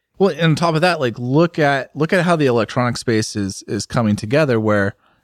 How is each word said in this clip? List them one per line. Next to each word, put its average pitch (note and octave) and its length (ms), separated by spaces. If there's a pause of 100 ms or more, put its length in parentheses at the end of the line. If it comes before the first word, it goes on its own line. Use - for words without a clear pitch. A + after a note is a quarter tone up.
(200)
Well, F#3+ 100
and D3+ 120
on D#3+ 140
top E3 200
of D#3 60
that, F3 180
like, A#2+ 200
look C#3 400
at, C#3+ 360
look D#3 180
at F3+ 100
how F3 120
the D3+ 120
electronic A#2+ 500
space A2 380
is, G2 320
is - 200
coming G#2+ 280
together A#2+ 440
where, G#2 360 (280)